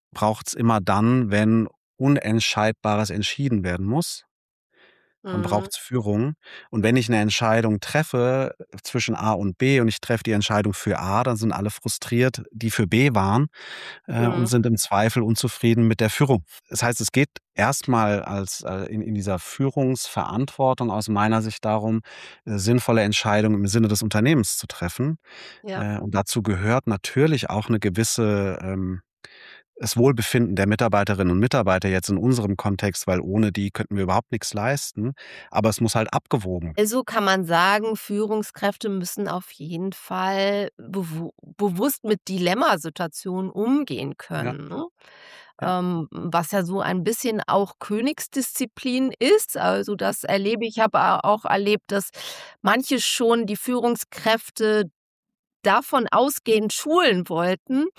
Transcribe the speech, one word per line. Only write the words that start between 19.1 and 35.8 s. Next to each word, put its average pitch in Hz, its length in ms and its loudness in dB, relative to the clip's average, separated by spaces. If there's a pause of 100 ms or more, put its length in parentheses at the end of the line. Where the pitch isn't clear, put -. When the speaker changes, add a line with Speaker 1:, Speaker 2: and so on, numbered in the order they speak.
Speaker 1:
dieser 98 240 -2
Führungsverantwortung 131 1500 -2
aus 107 180 -4
meiner 110 340 2
Sicht 110 220 -8
darum, 110 360 0 (460)
äh, 107 120 -2
sinnvolle 113 440 4
Entscheidungen 107 540 2
im 101 100 0
Sinne 110 220 4
des 104 140 2
Unternehmens 110 560 2
zu - 80 -10
treffen. 131 520 -4 (440)
Speaker 2:
Ja. 190 220 -6
Speaker 1:
Äh, 104 140 -4
und 101 160 -6
dazu 104 280 0
gehört 104 440 0
natürlich 131 640 0
auch 104 200 -2
'ne 110 100 2
gewisse, 104 840 0
ähm, 92 400 -6 (800)
das - 160 -4
Wohlbefinden 117 600 2
der 101 100 2
Mitarbeiterinnen 101 680 2
und 90 80 2
Mitarbeiter 98 480 2
jetzt 95 220 0
in 95 80 2
unserem 107 380 0
Kontext, 101 500 -2
weil 90 140 0
ohne 104 320 0
die 101 180 -4
könnten - 260 -6
wir 98 80 -2
überhaupt 95 280 0
nix - 220 -6
leisten. 117 580 -4 (380)
Aber 104 200 2
es - 100 -4